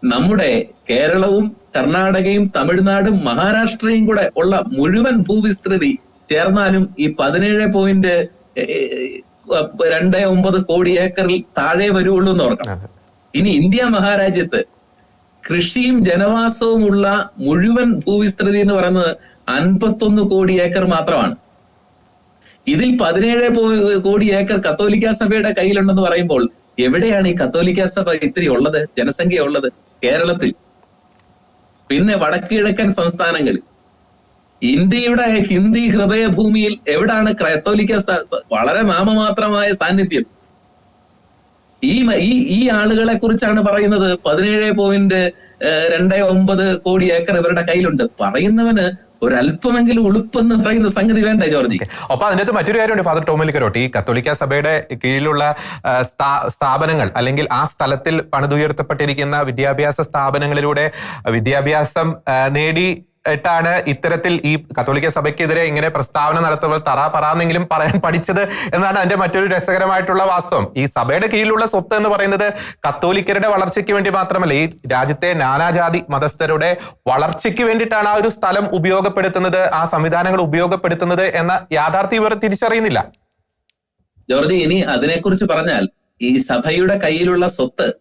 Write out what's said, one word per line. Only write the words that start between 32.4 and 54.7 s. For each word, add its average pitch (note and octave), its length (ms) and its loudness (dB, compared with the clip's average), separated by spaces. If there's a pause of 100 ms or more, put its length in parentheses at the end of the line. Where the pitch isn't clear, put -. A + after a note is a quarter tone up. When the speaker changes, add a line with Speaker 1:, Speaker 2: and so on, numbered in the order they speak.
Speaker 1:
കിഴക്കൻ G#3 400 0
സംസ്ഥാനങ്ങളിൽ. E3+ 720 -2 (1000)
ഇന്ത്യയുടെ A#3 680 2 (220)
ഹിന്ദി A3 400 2
ഹൃദയഭൂമിയിൽ G#3 880 2 (100)
എവിടാണ് G#3+ 460 0
കത്തോലിക്ക G3+ 640 0
സ-, F#3+ 260 -2
സ-, - 200 -8 (100)
വളരെ C3+ 280 0
നാമമാത്രമായ G#3 880 0
സാന്നിധ്യം? F#3+ 540 0 (1600)
ഈ F3+ 180 2
മ-, A#3 120 2
ഈ, F#3 180 2 (160)
ഈ A3+ 220 2
ആളുകളെ A3 480 2
കുറിച്ചാണ് G#3+ 440 0
പറയുന്നത്, G3+ 640 2
പതിനേഴ് G#3 460 0
പോയിന്റ് G3 600 2 (600)
രണ്ട് F#3 220 2
ഒമ്പത് F#3+ 640 2
കോടി F#3 320 0
ഏക്കർ E3+ 260 0
ഇവരുടെ E3+ 240 0
കയ്യിലുണ്ട്. E3+ 420 0 (180)
പറയുന്നവന് G#3 640 2 (360)
ഒരല്പമെങ്കിലും A3 840 0
ഉളുപ്പെന്ന് A3+ 500 0
പറയുന്ന G#3+ 340 2
സംഗതി G#3+ 320 2
വേണ്ടേ, G#3 280 2
ജോർജ്? C3 240 0
Speaker 2:
ഓക്കെ. F#2+ 140 -4 (240)
അപ്പൊ C3+ 140 0
അതിനകത്ത് G3+ 260 0
മറ്റൊരു G#3 280 0
കാര്യമുണ്ട്, A3 240 0
ഫാദർ D#3+ 200 0
ടോം D#3 160 0
മലിക്കരോട്ട്. C#3+ 380 0
ഈ B2 200 -2
കത്തോലിക്ക B2 360 -2
സഭയുടെ D3 600 -2